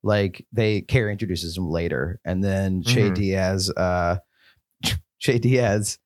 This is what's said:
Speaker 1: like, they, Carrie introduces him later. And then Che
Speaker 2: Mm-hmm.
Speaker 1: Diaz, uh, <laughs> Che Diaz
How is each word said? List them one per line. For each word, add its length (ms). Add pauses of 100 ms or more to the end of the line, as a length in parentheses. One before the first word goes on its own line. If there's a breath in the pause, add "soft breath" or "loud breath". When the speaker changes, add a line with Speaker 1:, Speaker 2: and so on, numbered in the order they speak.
Speaker 1:
like, 480
they, 300
Carrie 300
introduces 460
him 120
later. 560
And 180
then 400
Che 220
Speaker 2:
Mm-hmm. 80
Speaker 1:
Diaz, 580
uh, 460 (680 soft breath)
<laughs> 360
Che 200
Diaz 680